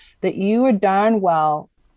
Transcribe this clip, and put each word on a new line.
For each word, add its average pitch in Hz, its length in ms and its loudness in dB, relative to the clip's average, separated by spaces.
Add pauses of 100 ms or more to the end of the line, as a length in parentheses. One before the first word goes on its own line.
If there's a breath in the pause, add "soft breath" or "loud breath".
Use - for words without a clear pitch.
(220 soft breath)
that 190 140 -2
you 214 300 0
are 269 60 2
darn 208 500 2
well 156 480 -2 (280)